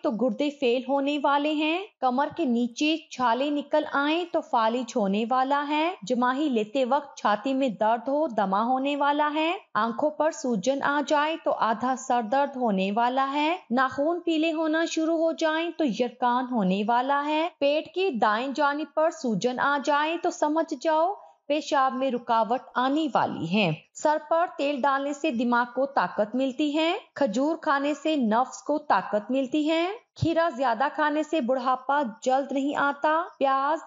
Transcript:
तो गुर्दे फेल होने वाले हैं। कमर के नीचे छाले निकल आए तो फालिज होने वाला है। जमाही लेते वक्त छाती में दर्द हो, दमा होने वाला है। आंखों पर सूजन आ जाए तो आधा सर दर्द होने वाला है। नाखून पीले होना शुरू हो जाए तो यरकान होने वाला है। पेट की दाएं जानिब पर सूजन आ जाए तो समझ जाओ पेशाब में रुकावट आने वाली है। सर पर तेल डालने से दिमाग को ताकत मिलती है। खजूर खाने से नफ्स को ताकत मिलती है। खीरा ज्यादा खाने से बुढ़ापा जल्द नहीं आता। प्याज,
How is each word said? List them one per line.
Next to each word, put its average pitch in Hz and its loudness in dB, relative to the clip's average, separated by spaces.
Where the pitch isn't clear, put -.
तो 311 2
गुर्दे 233 0
फेल 254 0
होने 277 0
वाले 285 2
हैं। 320 -2
कमर 262 0
के 339 0
नीचे 247 0
छाले 254 0
निकल 294 0
आए 311 0
तो 339 -2
फालिज 233 0
होने 208 0
वाला 262 0
है। 302 0
जमाही 247 0
लेते 226 0
वक्त 285 -2
छाती 214 0
में 262 0
दर्द 226 0
हो, 294 0
दमा 202 0
होने 262 0
वाला 294 2
है। 320 0
आंखों 226 0
पर 302 0
सूजन 254 -2
आ 285 0
जाए 302 0
तो 320 -4
आधा 226 0
सर 247 0
दर्द 269 0
होने 202 0
वाला 247 0
है। 302 0
नाखून 277 0
पीले 330 0
होना 320 0
शुरू 320 0
हो 330 2
जाए 330 -2
तो 330 -2
यरकान 247 0
होने 208 0
वाला 254 2
है। 311 0
पेट 294 0
की 370 -2
दाएं 233 0
जानिब 294 0
पर 320 4
सूजन 240 -2
आ 285 2
जाए 302 0
तो 339 -2
समझ 311 0
जाओ 320 0
पेशाब 285 2
में 262 -2
रुकावट 233 0
आने 269 2
वाली 165 0
है। 185 2
सर 302 0
पर 339 2
तेल 294 -2
डालने 277 0
से 311 -2
दिमाग 240 2
को 254 -2
ताकत 208 0
मिलती 269 0
है। 320 0
खजूर 277 0
खाने 285 0
से 311 -2
नफ्स 240 0
को 294 -2
ताकत 208 -2
मिलती 269 0
है। 330 0
खीरा 330 2
ज्यादा 247 0
खाने 302 0
से 320 0
बुढ़ापा 254 0
जल्द 262 0
नहीं 277 -2
आता। 285 0
प्याज, 269 0